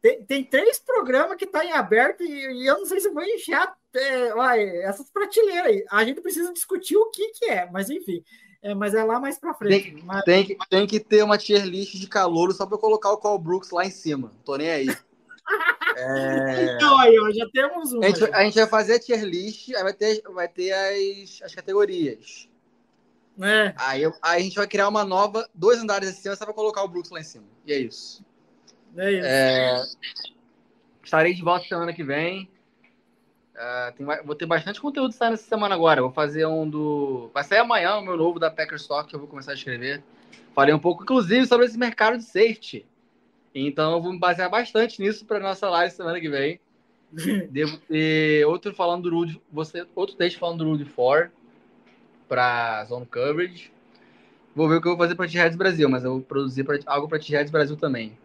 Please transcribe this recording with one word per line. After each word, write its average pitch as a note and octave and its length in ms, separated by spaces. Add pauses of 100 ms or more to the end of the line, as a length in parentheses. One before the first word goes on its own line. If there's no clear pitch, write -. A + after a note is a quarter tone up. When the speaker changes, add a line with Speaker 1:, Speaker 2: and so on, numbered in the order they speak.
Speaker 1:
tem, B4 240
tem C#4 180
três E4 340
programas D#4 600
que G4 100
tá D#4 160
em F4 80
aberto B3+ 520
e, C4+ 400
e C4 40
eu D4 120
não G4 60
sei F#4 140
se F#4 80
eu F#4 60
vou D4 100
encher, F#4+ 320 (380)
é, B3+ 420
uai, B3 260 (220)
essas G3+ 260
prateleiras G4+ 580
aí. G#4+ 220
A G#3 140
gente C#4 180
precisa F4 320
discutir F4 440
o A4+ 140
que G#4+ 180
que - 160
é, F3+ 260
mas G3 180
enfim. C#4+ 320 (400)
É, G3+ 140
mas G3+ 180
é A3 100
lá A3+ 160
mais C#4 200
pra E4 140
frente, G3 400
Speaker 2:
Tem, D3+ 100
Speaker 1:
mas F#3+ 200
Speaker 2:
tem F#3 220
que, F#3+ 120 (120)
tem F#3+ 180
que G#3 120
ter G#3+ 240
uma G#3 140
tier G#3 280
list F#3+ 300
de F#3+ 120
calouro F3+ 440
só F#3+ 140
pra G3 100
eu G#3 40
colocar G#3+ 320
o G#3+ 60
Call G#3 220
Brooks F3 320
lá F3 140
em G3 40
cima. C#3 420 (120)
Tô C#3 140
nem D3+ 120
aí. C#3+ 180
Speaker 1:
<laughs> - 240 (840)
Speaker 2:
É. C4+ 760
Speaker 1:
Então, C#4+ 220
aí, A#3 220
ó, G#3+ 120
já A3+ 200
temos C#4+ 400
uma, A#3 140
Speaker 2:
A - 20
gente, G3 140
Speaker 1:
já. A3 160
Speaker 2:
a G3 80
gente G#3 100
vai A3 120
fazer A3 280
a A#3+ 40
tier A3+ 260
list, G3 500
aí G3 80
vai G3 100
ter, G#3+ 360
vai F3+ 180
ter F3+ 240
as, G3 720
as F3+ 100
categorias. F#3+ 960 (920)
Speaker 1:
É. G#3 340
Speaker 2:
Aí C3+ 280
eu, D#3+ 180
aí E3+ 180
a F3+ 40
gente F#3+ 120
vai G3+ 120
criar G3+ 200
uma G#3+ 160
nova, G3+ 500
dois A3 260
andares G3+ 280
acima, G3 280
só G#3 100
pra G#3 80
colocar G#3+ 300
o G3+ 40
Brooks F3 240
lá E3+ 80
em D#3+ 40
cima. A#2 200 (220)
E D3 80
é C#3+ 60
isso. - 440 (720)
Speaker 1:
É F#3+ 160
isso. F#3 160
Speaker 2:
É, C3 560 (1200)
estarei E3 300
de F3 100
volta F3 240
semana E3+ 260
que D#3+ 100
vem. E3+ 460 (1080)
Ah, B2 400
tem C#3 100
ba-, D3 180
vou D3 120
ter D#3+ 100
bastante E3 340
conteúdo C#4 320
saindo A3+ 220
essa A3 140
semana G#3 280
agora. D#3+ 260
Vou B2+ 100
fazer D3+ 340
um D#3+ 240
do, C#3+ 640
vai C#3+ 100
sair G3+ 160
amanhã G#3+ 380
o G3+ 40
meu F#3 140
novo E3+ 240
da D#3+ 100
Packers D#3 380
Talk, D3 220
que - 60
eu D3 40
vou C#3+ 80
começar C#3 240
a C#3 40
escrever. C3+ 460 (540)
Falei C#3 180
um D#3 60
pouco, E3 240
inclusive, B3 420
sobre A#3+ 200
esse A3+ 120
mercado A#3 400
de A#3 60
safety. A3 600 (680)
Então, D3 380
eu E3+ 100
vou F3+ 120
me F3+ 60
basear F3+ 300
bastante A3+ 520
nisso G#3 240
pra G#3+ 120
nossa G3 320
live F3 240
semana F3 280
que D#3+ 80
vem. C#3+ 280 (540)
Speaker 1:
<laughs> E3+ 400
Speaker 2:
Devo D3 280
ter D#3 640
outro F3+ 280
falando F3 360
do E3+ 80
Rudy, E3 240 (100)
você, D#3+ 420
outro F#3+ 220
texto F3 240
falando E3+ 240
do D#3 80
Rudy D3 140
Ford C#3 440 (1000)
pra A#2+ 560
Zone A#2+ 200
Coverage. D#3 640 (840)
Vou D#3 140
ver D#3+ 80
o E3 40
que E3+ 60
eu F3 80
vou - 100
fazer F3 100
pra F3+ 120
T-Heads E3+ 300
Brasil, F3 320
mas B2+ 160
eu B2+ 80
vou C3 80
produzir C3+ 420
pra, C#3+ 220
algo D3 240
pra D#3+ 100
T-Heads D3 320
Brasil D3+ 240
também. A#2 500